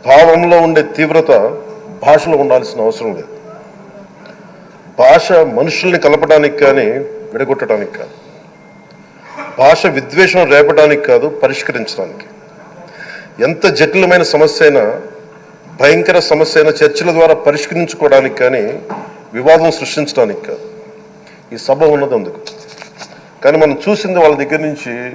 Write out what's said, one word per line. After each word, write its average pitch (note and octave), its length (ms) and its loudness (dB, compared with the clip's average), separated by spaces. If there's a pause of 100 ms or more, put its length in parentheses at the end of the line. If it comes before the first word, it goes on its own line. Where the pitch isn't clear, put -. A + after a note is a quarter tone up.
భావంలో E3 600 4
ఉండే D#3 160 2 (140)
తీవ్రత D#3+ 340 0 (720)
భాషలో D#3 380 2
ఉండాల్సిన B2+ 380 -2
అవసరం A2 360 -4
లేదు. D#2+ 160 -16 (1700)
భాష D3 340 4
మనుషుల్ని D#3+ 680 0
కలపడానికి D3 600 2
కానీ C3+ 280 2 (460)
విడగొట్టడానికి A2 680 -4
కాదు, - 160 -16 (1400)
భాష D#3 280 2 (100)
విద్వేషం F3+ 460 0 (100)
రేపడానికి D3+ 580 4
కాదు, B2 180 2 (140)
పరిష్కరించడానికి. B2 840 -6 (1200)
ఎంత E3 200 -2 (140)
జటిలమైన F3+ 420 2
సమస్య D3+ 440 2
అయినా, C3+ 180 4 (960)
భయంకర E3+ 380 2
సమస్య D#3 420 0
అయినా D3+ 200 2
చర్చల D#3 380 0
ద్వారా D#3+ 160 4
పరిష్కరించుకోవడానికి D3 1080 0
కానీ B2+ 220 0 (720)
వివాదం D#3+ 340 4
సృష్టించడానికి C3+ 800 -4
కాదు. - 160 -12 (920)
ఈ A2+ 40 -14
సభ C#3 260 0
ఉన్నది C#3+ 300 0
అందుకు. G2+ 260 -6 (1040)
కానీ D3+ 140 2
మనం D3 180 2 (120)
చూసింది G3+ 300 -2
వాళ్ళ D#3 240 4
దగ్గర D3+ 260 -4
నుంచి C#3+ 260 -10 (200)